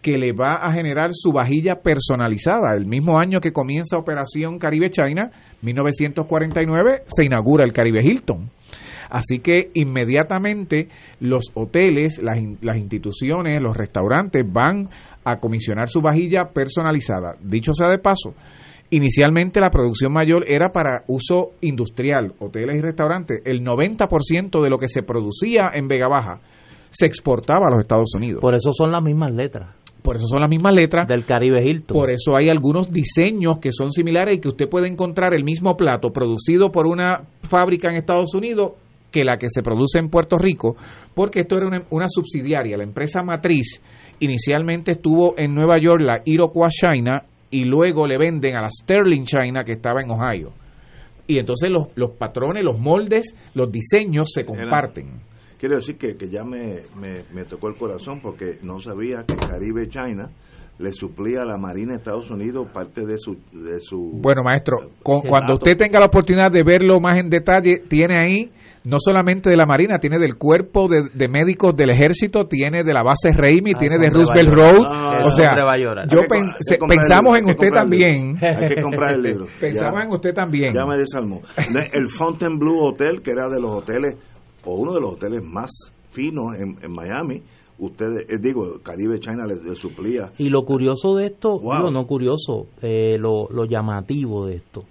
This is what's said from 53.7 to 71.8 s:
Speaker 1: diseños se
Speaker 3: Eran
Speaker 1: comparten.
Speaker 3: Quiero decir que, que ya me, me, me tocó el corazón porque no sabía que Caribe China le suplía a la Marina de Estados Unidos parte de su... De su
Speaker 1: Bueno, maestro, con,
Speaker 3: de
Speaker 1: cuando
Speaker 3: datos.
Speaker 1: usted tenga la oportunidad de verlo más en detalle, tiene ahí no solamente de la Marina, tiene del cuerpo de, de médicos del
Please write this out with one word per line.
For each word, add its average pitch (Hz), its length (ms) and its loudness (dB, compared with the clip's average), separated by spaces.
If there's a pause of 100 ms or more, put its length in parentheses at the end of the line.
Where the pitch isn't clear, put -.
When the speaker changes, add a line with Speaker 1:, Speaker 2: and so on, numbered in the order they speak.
Speaker 1:
diseños 151 600 0
se 131 100 -4
Speaker 3:
Eran 110 140 -10
Speaker 1:
comparten. 120 500 -4 (520)
Speaker 3:
Quiero 135 160 -2
decir 139 220 -6
que, 110 180 -8
que 95 140 -12
ya 104 160 -10
me, 117 380 -12 (180)
me, 95 220 -12 (120)
me 90 100 -12
tocó 92 240 -10
el 110 60 -8
corazón 120 480 -12
porque 92 400 -12
no 92 180 -12
sabía 113 460 -10
que - 80 -6
Caribe 107 540 -8
China 120 420 -10 (480)
le 95 140 -8
suplía 101 500 -8
a - 20 -6
la 107 120 -8
Marina 98 380 -8
de 117 40 -12
Estados 113 320 -10
Unidos 117 420 -8
parte 101 320 -10
de 107 140 -8
su... 98 180 -12 (140)
De 85 300 -12
su 87 320 -10 (100)
Speaker 1:
Bueno, 131 220 2
maestro, 127 320 0 (260)
con, 143 200 2
Speaker 3:
de 139 60 -6
Speaker 1:
cuando 135 260 4
Speaker 3:
datos. 131 120 0
Speaker 1:
usted 175 100 6
tenga 208 220 4
la 202 80 8
oportunidad 190 460 4
de 175 100 6
verlo 180 380 6
más 175 180 2
en 180 100 -2
detalle, 175 500 4 (100)
tiene 170 320 2
ahí 190 300 0 (340)
no 135 160 0
solamente 185 500 2
de 175 60 8
la 160 100 6
Marina, 170 320 2
tiene 151 220 0
del 135 160 0
cuerpo 185 500 2
de, 151 260 2
de 127 160 -2
médicos 165 480 2
del 139 140 4